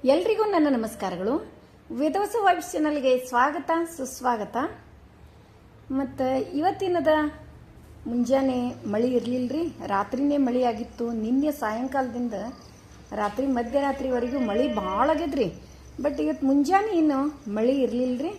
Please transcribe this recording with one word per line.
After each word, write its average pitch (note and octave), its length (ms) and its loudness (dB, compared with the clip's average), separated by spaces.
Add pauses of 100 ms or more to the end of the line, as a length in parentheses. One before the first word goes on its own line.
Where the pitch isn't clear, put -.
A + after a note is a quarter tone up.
ಎಲ್ರಿಗೂ F#4+ 400 4
ನನ್ನ D4+ 320 4
ನಮಸ್ಕಾರಗಳು. A3 760 -4 (380)
ವೇದವಸ D4+ 500 -2
ವೈಬ್ಸ್ F4 320 2
ಚಾನಲ್‌ಗೆ C4+ 540 2
ಸ್ವಾಗತ, C#4 440 0 (260)
ಸುಸ್ವಾಗತ. B3 600 -4 (1300)
ಮತ್ತ C4+ 300 -4 (340)
ಇವತ್ತಿನದ F4 540 0 (1000)
ಮುಂಜಾನೆ B3 640 0 (160)
ಮಳಿ A#3 280 0
ಇರ್ಲಿಲ್ರಿ, B3+ 600 -2 (100)
ರಾತ್ರಿನೇ B3+ 500 0
ಮಳಿ B3+ 280 2
ಆಗಿತ್ತು. A#3 480 -2
ನಿನ್ನೆ B3+ 400 0
ಸಾಯಂಕಾಲದಿಂದ B3 800 -2 (800)
ರಾತ್ರಿ G#3 340 -2
ಮಧ್ಯರಾತ್ರಿವರೆಗೂ B3+ 920 0
ಮಳಿ A#3 360 2
ಭಾಳ G3+ 360 2
ಆಗೈತ್ರಿ. C#4+ 440 0 (460)
But C#4+ 220 -2
ಇವತ್ತು D4+ 240 0
ಮುಂಜಾನೆ E4+ 520 4
ಏನು C#4+ 280 4 (220)
ಮಳಿ A#3 340 0
ಇರ್ಲಿಲ್ರಿ. B3 460 0 (100)